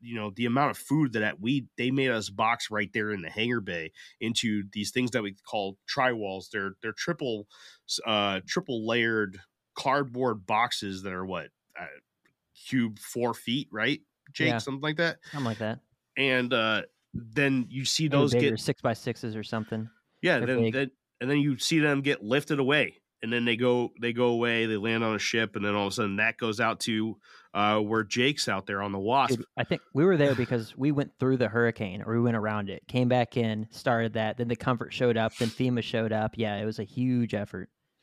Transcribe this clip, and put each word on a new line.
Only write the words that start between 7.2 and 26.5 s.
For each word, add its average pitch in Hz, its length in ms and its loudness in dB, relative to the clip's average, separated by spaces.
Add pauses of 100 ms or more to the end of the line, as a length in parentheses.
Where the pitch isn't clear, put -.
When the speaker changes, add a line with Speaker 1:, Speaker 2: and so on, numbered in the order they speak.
Speaker 1:
uh, 101 420 2
triple 123 380 -2
layered 113 540 2 (360)
cardboard 127 720 0
boxes 107 580 0
that 98 100 -6
are 92 120 -4
what, 87 240 -6 (300)
uh, 87 60 -12 (800)
cube 117 320 0
four 120 340 -2
feet, 123 380 -4
right, 110 300 -2 (300)
Jake? 156 160 0
Speaker 2:
Yeah. 120 120 2
Speaker 1:
Something 135 220 -6
like 151 160 -2
that. 170 220 0 (120)
Speaker 2:
Something 143 140 -4
like 110 140 -2
that. 110 200 -4 (380)
Speaker 1:
And, 131 360 2
uh, 110 300 2 (300)
then 123 560 0
you 131 160 -6
see - 200 0
Speaker 2:
Maybe 143 140 2
Speaker 1:
those 139 140 4
Speaker 2:
bigger, 120 180 4
Speaker 1:
get 110 80 -4
Speaker 2:
six-by-sixes 117 760 -4
or 110 80 -6
something. 110 460 -6 (320)
Speaker 1:
Yeah, 165 180 2
Speaker 2:
They're 120 80 0
Speaker 1:
then, 127 140 2
Speaker 2:
big. 113 120 2
Speaker 1:
then, 131 180 -2 (280)
and 127 100 -2
then 147 100 4
you 143 180 2
see 165 220 2
them 147 220 4
get 135 220 0
lifted 139 360 0
away, 135 420 2 (200)
and 117 120 -4
then 120 120 2
they 117 120 2
go, 123 420 2
they 117 140 -2
go 123 160 2
away, 117 360 2
they 110 120 0
land 113 260 0
on 110 120 2
a 104 40 -2
ship, 113 360 0
and 104 100 -2
then 104 100 2
all 101 120 2
of 98 40 -2
a 101 40 -6
sudden 104 220 -2
that 110 200 2
goes 110 240 -2